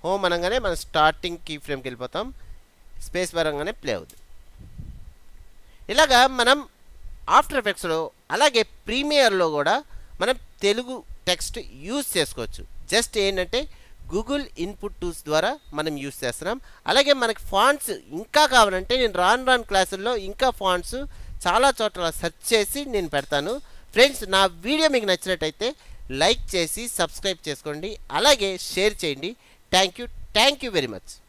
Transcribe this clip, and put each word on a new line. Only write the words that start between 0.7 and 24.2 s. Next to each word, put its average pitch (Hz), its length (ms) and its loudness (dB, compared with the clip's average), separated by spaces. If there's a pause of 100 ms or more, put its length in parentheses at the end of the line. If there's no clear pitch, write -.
స్టార్టింగ్ 160 600 2
కీ 156 80 -8 (100)
ఫ్రేమ్కి 135 220 -6
వెళ్ళిపోతాం, 127 400 -6 (800)
స్పేస్ 180 300 -4
బార్ 165 140 2
అనగానే 147 220 -4 (100)
ప్లే 131 160 -2
అవుద్ది. - 200 -14 (1800)
ఇలాగా 269 260 6 (220)
మనం 262 180 4 (800)
After 302 220 4
Effects-లో 185 380 -2 (380)
అలాగే 247 260 4 (260)
ప్రీమియర్లో 247 580 4 (100)
కూడా 147 180 2 (480)
మనం 247 140 2 (280)
తెలుగు 240 320 0 (340)
టెక్స్ట్ - 280 -2 (300)
యూజ్ 269 280 -4
చేసుకోవచ్చు. - 480 -2 (280)
just 226 220 0 (120)
ఏంటంటే 196 340 0 (540)
Google 262 300 -2 (220)
Input 202 360 -10
Tools 175 180 -6 (100)
ద్వారా 165 220 2 (260)
మనం 156 160 -4 (100)
యూజ్ 139 200 -10
చేస్తున్నాం. 165 340 -4 (320)
అలాగే 277 240 4 (100)
మనకి 226 180 -2 (100)
ఫాంట్స్ 240 400 2 (280)
ఇంకా 302 240 2 (100)
కావాలంటే 202 480 4
నేను 208 220 0
రాను 247 260 4
రాను 247 220 4
క్లాసుల్లో 196 420 0 (160)
ఇంకా 262 200 0 (120)
ఫాంట్స్ 185 360 0 (480)
చాలా 226 240 4 (100)
చోట్ల 180 300 -2 (120)
సెర్చ్ 170 220 -6 (100)
చేసి 220 300 0 (120)
నేను 175 200 -2
పెడతాను. 143 380 -2 (420)
ఫ్రెండ్స్, 247 280 6 (120)